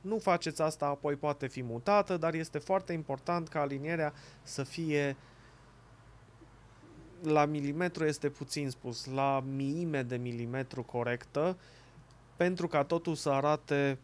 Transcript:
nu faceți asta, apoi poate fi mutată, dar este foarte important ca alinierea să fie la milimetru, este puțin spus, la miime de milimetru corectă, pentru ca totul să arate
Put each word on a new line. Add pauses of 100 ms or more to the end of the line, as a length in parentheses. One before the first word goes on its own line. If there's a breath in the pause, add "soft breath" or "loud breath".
nu
faceți
asta,
apoi
poate
fi
mutată,
dar
este
foarte
important
ca
alinierea (300 loud breath)
să
fie (2000 loud breath)
la
milimetru,
este
puțin
spus,
la
miime
de
milimetru
corectă, (760 loud breath)
pentru
ca
totul
să
arate